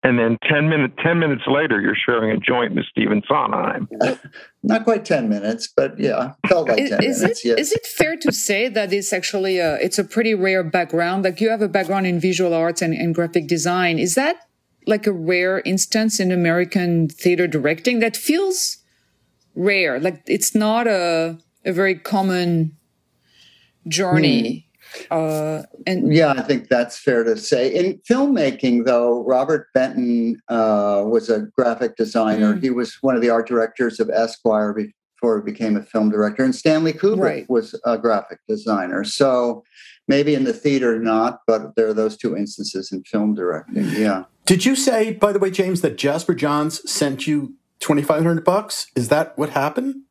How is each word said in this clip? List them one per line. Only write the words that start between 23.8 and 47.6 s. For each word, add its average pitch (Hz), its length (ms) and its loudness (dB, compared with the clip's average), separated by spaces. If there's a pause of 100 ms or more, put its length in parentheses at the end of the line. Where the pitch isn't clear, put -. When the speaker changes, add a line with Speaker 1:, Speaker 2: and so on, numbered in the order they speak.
Speaker 3:
journey. 156 680 2
Speaker 2:
Hmm. - 100 -20 (420)
Speaker 3:
Uh, 156 520 -2 (240)
and 185 280 2
Speaker 2:
Yeah, 151 220 6
I 127 60 -6
think 127 260 -2
that's 120 300 0
fair 120 260 2
to 113 140 2
say. 127 360 0
In 180 260 0
filmmaking, 147 840 2
though, 120 400 2
Robert 139 480 0
Benton, 120 640 0 (120)
uh, 104 580 2
was 113 240 2
a 107 100 2 (160)
graphic 120 400 0
designer. 107 580 2
Speaker 3:
Hmm. 92 60 -2
Speaker 2:
He 135 100 0
was 120 300 -4
one 131 160 2
of 117 60 2
the 120 80 4
art 113 180 2
directors 113 520 0
of 110 100 0
Esquire 107 640 0
before 107 640 -4
he 104 120 -6
became 107 280 -2
a 104 40 -4
film 107 280 0
director. 107 340 0
And 127 100 2
Stanley 156 380 2
Kubrick 196 280 0
Speaker 3:
Right. - 300 -2
Speaker 2:
was 113 240 0 (120)
a 117 100 2
graphic 104 500 -2
designer. 101 560 -2
So 123 640 0 (440)
maybe 143 260 4
in 135 100 0
the 120 80 0
theater 127 460 0
not, 113 480 0
but 110 280 0
there 113 140 2
are 107 60 0
those 107 240 0
two 107 180 -4
instances 104 560 -8
in 90 120 -8
film 107 300 0
directing, 90 500 -4 (120)
yeah. 101 280 0 (200)
Speaker 4:
Did 185 220 2
you 262 100 4
say, 226 380 0
by 202 180 2
the 196 60 0
way, 190 120 0
James, 185 300 -2
that 135 160 -2
Jasper 165 380 -2
Johns 147 560 -2
sent 135 360 -2
you 147 280 -2 (260)